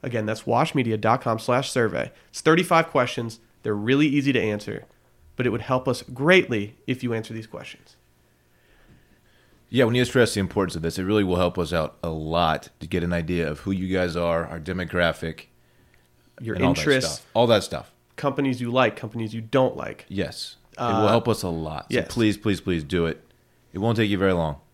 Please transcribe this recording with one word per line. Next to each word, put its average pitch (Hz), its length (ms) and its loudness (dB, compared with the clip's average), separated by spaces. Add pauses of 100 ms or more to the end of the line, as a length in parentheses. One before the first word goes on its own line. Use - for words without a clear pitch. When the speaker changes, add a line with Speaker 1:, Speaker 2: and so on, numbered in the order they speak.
Speaker 1:
Again, 117 220 -4
that's 110 200 -4
washedmedia 120 540 0
dot 113 220 2
com 113 180 -2
slash 123 320 0
survey. 113 400 0 (200)
It's - 100 -14
thirty-five 165 480 4
questions. 120 520 -2 (240)
They're 107 100 0
really 127 320 2
easy 139 260 2
to 127 80 2
answer, 104 460 -4 (480)
but 127 120 -4
it 120 40 2
would 113 120 -2
help 127 240 -2
us 127 160 -2
greatly 127 720 2 (100)
if 127 160 -4
you 120 100 -4
answer 113 220 -6
these 110 120 -12
questions. - 500 -18 (1700)
Speaker 2:
Yeah, 123 160 4
we 113 100 2
need 123 40 4
to 123 80 4
stress 123 260 4
the 104 80 0
importance 92 360 0
of 80 60 -6
this. 82 160 -4
It 95 60 -4
really 104 200 4
will 90 120 2
help 87 220 2
us 82 160 -2
out 78 280 -2
a 85 60 -6
lot 80 600 0 (120)
to 80 60 -12
get 87 160 -2
an 87 100 0
idea 85 380 -2
of 78 100 -8
who 98 120 -4
you 92 220 -2
guys 90 220 0
are, 85 300 0
our 82 140 -10
demographic, 85 840 -2 (960)
Speaker 1:
Your 117 140 -6
Speaker 2:
and 180 100 0
all 170 80 6
that 147 60 2
Speaker 1:
interests. 131 380 2
Speaker 2:
stuff. - 180 -18
All 120 140 6
that 107 160 6
stuff. - 280 -10 (220)
Speaker 1:
Companies 135 480 -2
you 117 80 -4
like, 120 260 2
companies 113 380 -8
you 113 80 -6
don't 131 340 2
like. 60 320 -10
Speaker 2:
Yes. - 480 -6 (160)
It - 60 -18
Speaker 1:
Uh, 113 240 0
Speaker 2:
will 104 60 6
help 113 200 4
us 107 140 0
a 95 80 -4
lot. 80 420 -6
So 123 60 2
Speaker 1:
yes. - 100 -2
Speaker 2:
please, 110 300 2
please, 98 240 -2
please 87 220 -2
do 85 220 0
it. - 160 -4 (520)
It 90 40 -8
won't 110 200 0
take 107 100 2
you 101 100 0
very 95 140 4
long. 80 240 0 (180)